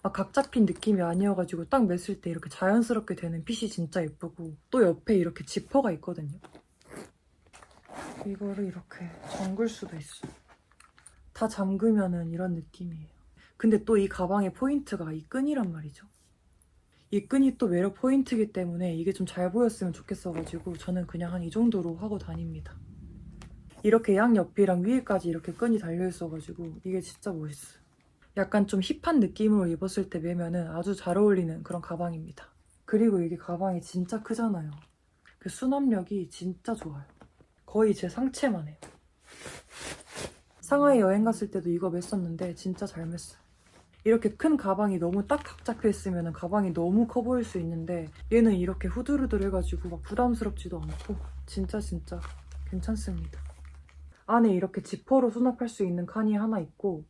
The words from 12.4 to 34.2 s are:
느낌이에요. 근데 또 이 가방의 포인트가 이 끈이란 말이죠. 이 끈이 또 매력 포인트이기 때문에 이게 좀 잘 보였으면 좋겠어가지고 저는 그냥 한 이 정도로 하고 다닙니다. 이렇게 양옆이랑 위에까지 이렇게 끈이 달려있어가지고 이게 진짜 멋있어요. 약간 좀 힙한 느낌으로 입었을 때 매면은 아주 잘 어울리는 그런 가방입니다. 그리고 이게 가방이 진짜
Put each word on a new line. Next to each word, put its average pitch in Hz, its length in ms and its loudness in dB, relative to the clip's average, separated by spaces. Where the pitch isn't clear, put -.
느낌이에요. 160 540 -12
근데 214 260 4
또 220 140 4
이 196 100 2
가방의 190 460 0
포인트가 254 580 -2
이 156 160 -8
끈이란 269 420 0
말이죠. 156 360 -12
이 202 160 0
끈이 269 320 4
또 247 100 2
매력 180 260 2
포인트이기 254 580 2
때문에 175 420 -2
이게 165 180 0
좀 185 140 -2
잘 180 260 -2
보였으면 214 400 2
좋겠어가지고 165 840 -8
저는 180 280 -4
그냥 170 280 -6
한 180 80 -4
이 165 80 -6
정도로 190 460 2
하고 202 220 -6
다닙니다. 165 560 -8
이렇게 214 340 6
양옆이랑 196 680 4
위에까지 208 440 2
이렇게 165 240 -4
끈이 226 260 2
달려있어가지고 165 1080 -6
이게 185 160 -2
진짜 - 320 -8
멋있어요. 151 480 -10
약간 202 300 2
좀 202 160 0
힙한 311 380 2
느낌으로 208 460 4
입었을 185 420 -2
때 170 120 -6
매면은 170 480 -2
아주 175 260 -2
잘 180 240 -2
어울리는 180 440 4
그런 175 200 -6
가방입니다. 165 640 -8
그리고 214 360 4
이게 170 160 -2
가방이 175 440 -4
진짜 180 420 -4